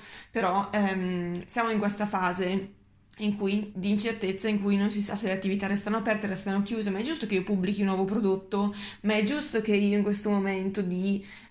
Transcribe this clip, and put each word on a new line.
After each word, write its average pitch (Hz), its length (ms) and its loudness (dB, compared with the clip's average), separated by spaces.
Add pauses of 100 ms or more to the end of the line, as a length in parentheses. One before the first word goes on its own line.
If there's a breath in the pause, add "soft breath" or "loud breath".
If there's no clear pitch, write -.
(300 loud breath)
però, 196 420 2
ehm, 180 720 0
siamo 233 240 0
in 220 100 2
questa 202 280 0
fase 190 640 0 (460)
in 208 180 0
cui, 208 380 0
di 190 160 -2
incertezza, 208 580 -2
in 208 140 2
cui 202 160 2
non 202 120 2
si 208 120 -2
sa 208 120 -2
se 208 120 -2
le 190 80 0
attività 196 320 0
restano 202 320 0
aperte, 208 280 0
restano 190 360 0
chiuse, 208 260 -2
ma 196 120 0
è - 20 -2
giusto 294 240 -4
che 208 80 -2
io 185 80 2
pubblichi 202 400 0
un 196 60 4
nuovo 190 180 2
prodotto, 202 680 0 (280 loud breath)
ma 208 100 2
è 214 120 2
giusto 277 360 0
che 214 160 2
io 202 220 4
in 208 40 4
questo 208 280 0
momento 196 500 0
di, 190 420 0 (280 loud breath)